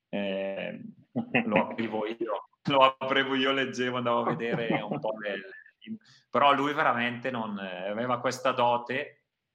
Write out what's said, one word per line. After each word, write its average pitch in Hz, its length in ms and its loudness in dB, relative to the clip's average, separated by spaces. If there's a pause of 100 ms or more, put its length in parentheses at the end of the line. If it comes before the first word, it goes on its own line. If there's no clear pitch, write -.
(100)
Eh, 98 720 -4 (640)
lo 107 160 2
aprivo 110 460 -4
io, 113 420 -6 (220)
lo 135 260 6
aprivo 135 380 2
io, 135 180 2
leggevo, 127 460 0
andavo 120 220 2
a 117 140 0
vedere 117 460 -2
un 104 200 -6
po' 110 180 -2
le, 98 220 -6 (920)
però 143 240 6
lui 139 180 0
veramente 123 580 0
non, 110 280 -4
aveva 101 600 -4
questa 123 340 0
dote. 120 720 0 (300)